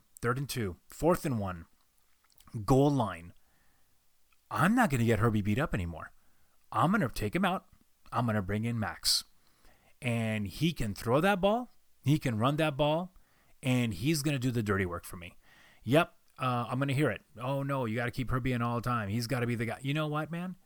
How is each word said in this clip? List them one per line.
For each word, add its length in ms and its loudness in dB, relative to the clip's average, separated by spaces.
third 200 -2
and 100 -6
two, 280 -4
fourth 360 0
and 140 0
one, 280 -6
goal 240 6
line. 440 -2
I'm 240 2
not 160 4
gonna 160 2
get 140 4
Herbie 240 2
beat 160 2
up 160 -2
anymore. 360 -4
I'm 200 2
gonna 180 2
take 260 -4
him 100 0
out. 200 -2
I'm 140 0
gonna 160 2
bring 240 -2
in 140 -2
Max. 460 -2
And 460 0
he 260 0
can 220 -4
throw 260 2
that 180 2
ball. 360 0
He 140 4
can 220 -2
run 160 2
that 200 0
ball. 380 0
And 320 2
he's 280 0
gonna 180 0
do 120 0
the 120 0
dirty 220 2
work 180 -6
for 140 -14
me. 180 -16
Yep, 300 2
uh, 300 -2
I'm 100 -2
gonna 140 0
hear 160 2
it. 140 -6
"Oh, 200 -4
no, 220 -2
you 140 -2
gotta 120 -4
keep 220 -4
Herbie 220 0
in 80 0
all 140 0
the 140 -2
time. 200 -2
He's 180 -2
gotta 180 -2
be 100 -2
the 100 -2
guy." 160 -6
You 120 -4
know 140 -2
what, 240 -4
man? 240 -8